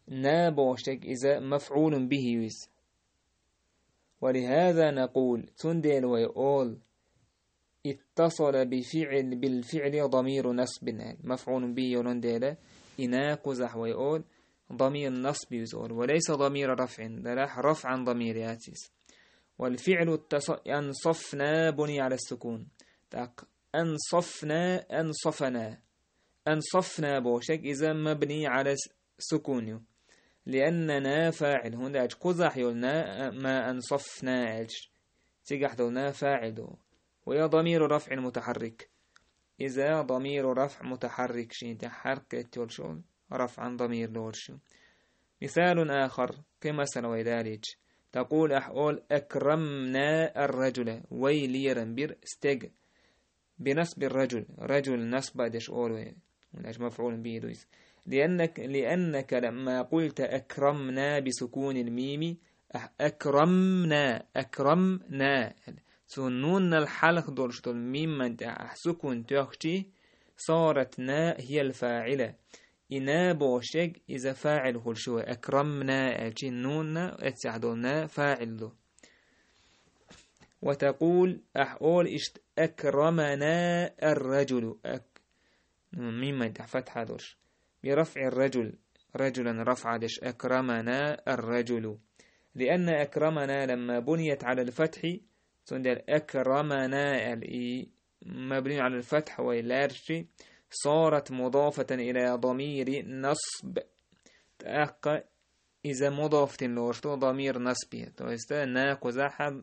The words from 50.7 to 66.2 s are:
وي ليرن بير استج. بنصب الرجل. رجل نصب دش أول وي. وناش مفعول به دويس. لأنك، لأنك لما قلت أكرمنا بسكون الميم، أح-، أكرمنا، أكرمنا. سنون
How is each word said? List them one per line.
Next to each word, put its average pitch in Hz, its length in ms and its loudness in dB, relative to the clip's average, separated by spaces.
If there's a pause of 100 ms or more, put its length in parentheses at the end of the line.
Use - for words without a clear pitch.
وي 139 360 2
ليرن 127 480 -2
بير 143 280 -4
استج. - 420 -2 (960)
بنصب 143 440 -2
الرجل. 127 420 0 (140)
رجل 127 500 0
نصب 127 320 -4
دش 117 280 -4
أول 120 220 -2
وي. 110 240 -10 (380)
وناش 113 260 -12
مفعول 117 380 -4
به 113 200 -8
دويس. 117 300 -10 (380)
لأنك، 165 540 2
لأنك 139 720 -2
لما 127 480 0
قلت 156 400 0
أكرمنا 139 960 0
بسكون 131 580 -4
الميم، 139 600 -4 (400)
أح-، - 120 -12 (120)
أكرمنا، 151 1200 4 (120)
أكرمنا. 139 1160 2 (540)
سنون 143 640 2